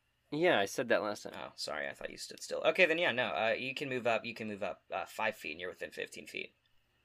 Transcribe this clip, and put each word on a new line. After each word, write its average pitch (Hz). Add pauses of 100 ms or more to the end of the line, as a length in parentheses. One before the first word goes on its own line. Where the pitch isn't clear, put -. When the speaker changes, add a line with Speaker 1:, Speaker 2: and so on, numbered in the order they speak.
(320)
Speaker 1:
Yeah, 151
I 98
said 120
that 98
last 104
time. -
Speaker 2:
Oh, 71
sorry, 73
I 69
thought -
you -
stood -
still. -
Okay, 170
then 160
yeah, 165
no, 120
uh, 104
you 127
can 139
move 127
up, 113
you 113
can 110
move 101
up, 95 (120)
uh, 92
five -
feet, 82
and 82
you're 90
within 85
fifteen -
feet. - (540)